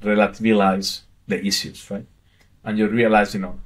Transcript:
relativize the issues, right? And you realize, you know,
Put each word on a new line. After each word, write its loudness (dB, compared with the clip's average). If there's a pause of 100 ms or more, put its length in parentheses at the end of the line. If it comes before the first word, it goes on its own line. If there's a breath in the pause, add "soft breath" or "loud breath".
relativize 2 (260)
the -4
issues, -6
right? -10 (580)
And -4
you 2
realize, 2
you -4
know, -8